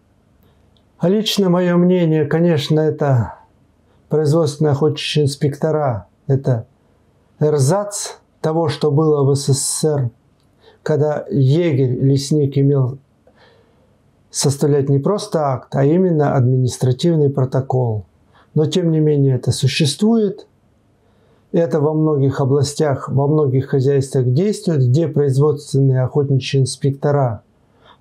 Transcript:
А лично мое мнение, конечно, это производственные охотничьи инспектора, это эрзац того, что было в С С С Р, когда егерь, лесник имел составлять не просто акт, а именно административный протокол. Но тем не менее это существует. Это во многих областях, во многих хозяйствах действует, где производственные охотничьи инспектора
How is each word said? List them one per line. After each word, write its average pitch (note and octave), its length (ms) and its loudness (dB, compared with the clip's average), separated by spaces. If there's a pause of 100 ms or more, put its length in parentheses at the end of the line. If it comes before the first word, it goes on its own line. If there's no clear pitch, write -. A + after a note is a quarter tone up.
(960)
А E3+ 120 0
лично G3+ 400 0
мое F3 280 2
мнение, F3 480 2
конечно, D#3 540 0
это D3 560 0 (720)
производственные D3+ 640 0
охотничьи D3 500 -2
инспектора, C#3+ 840 -2 (180)
это C3+ 400 -2 (720)
эрзац D3+ 720 -2 (280)
того, D#3+ 280 -2
что - 200 -2
было D3 340 2
в C#3 120 2
С C#3 180 0
С C3 60 -2
С - 240 -6
Р, C#3+ 260 0 (720)
когда D3+ 480 -2
егерь, C#3 680 0
лесник C#3 580 0
имел C#3 400 0 (1300)
составлять C#3+ 580 0
не C#3 120 2
просто E3+ 480 -2
акт, B2+ 280 -6
а C#3 80 0
именно D#3+ 520 2
административный C3 960 2
протокол. B2+ 760 -2 (480)
Но D#3 120 2
тем E3+ 260 0
не D#3 80 2
менее C#3+ 360 2
это A#2+ 160 -2
существует. G3 960 0 (1040)
Это E3 280 0
во D3+ 140 0
многих D3+ 460 0
областях, C#3 720 0
во C3+ 160 0
многих C#3+ 420 0
хозяйствах C3+ 680 0
действует, E3+ 540 0
где D3+ 200 2
производственные C#3 960 0
охотничьи C#3 580 0
инспектора C#3 800 -2 (600)